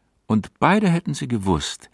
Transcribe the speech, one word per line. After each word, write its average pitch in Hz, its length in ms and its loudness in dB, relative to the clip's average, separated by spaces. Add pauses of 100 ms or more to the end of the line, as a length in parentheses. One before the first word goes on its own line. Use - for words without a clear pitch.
(260)
und - 320 -2
beide 196 300 2
hätten 165 260 0
sie 139 140 -8
gewusst, 95 640 -2